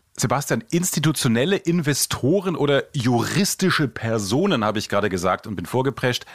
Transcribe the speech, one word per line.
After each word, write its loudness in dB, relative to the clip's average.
Sebastian, -2
institutionelle 2
Investoren 0
oder 2
juristische 0
Personen, 0
habe 0
ich -4
gerade 2
gesagt 0
und -8
bin -6
vorgeprescht. -2